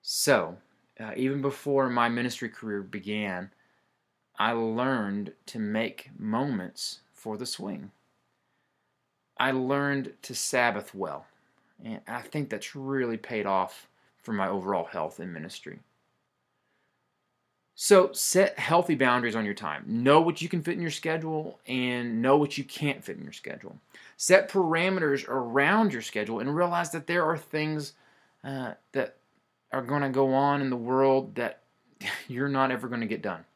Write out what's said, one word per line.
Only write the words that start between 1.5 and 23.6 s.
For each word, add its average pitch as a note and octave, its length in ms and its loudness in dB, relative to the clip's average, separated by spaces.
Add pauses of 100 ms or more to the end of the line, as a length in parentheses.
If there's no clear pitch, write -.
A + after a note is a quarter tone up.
my A#2+ 200 2
ministry A#2+ 400 -4
career G#2 320 -6
began, G2+ 680 -6 (840)
I A2 140 2
learned A2+ 800 -2 (140)
to - 120 -10
make A#2+ 600 -4
moments A2 800 -4 (140)
for A2 240 -10
the B2 80 -8
swing. G2 460 -10 (1500)
I C3 140 2
learned C#3 640 0 (100)
to B2 120 -10
Sabbath A#2+ 580 0
well, E2 320 -8 (580)
and A2 240 -10
I A#2+ 140 -8
think C#3+ 280 -6
that's - 260 -8
really C3+ 420 -2
paid G#2+ 300 -4
off F#2+ 400 -2 (360)
for A2+ 100 -6
my G2 140 0
overall F#2 380 -2
health D#2 340 -8
in F2+ 120 -10
ministry. - 480 -14 (2000)
So - 380 8
set - 440 2
healthy E3+ 380 2
boundaries B2 400 2
on A2 100 0
your G2+ 80 -4
time. D2+ 320 -8
Know C3 360 6
what E3 200 0
you E3 80 -4
can E3+ 120 0
fit E3+ 140 -4
in F3 60 -6
your E3 100 -4
schedule D#3+ 760 -4
and B2 540 -2
know C3+ 160 6
what D3 200 2
you C#3 60 -6
can't - 400 -4
fit - 140 -10
in D2 60 -14
your C#2+ 100 -14
schedule. - 440 -14 (380)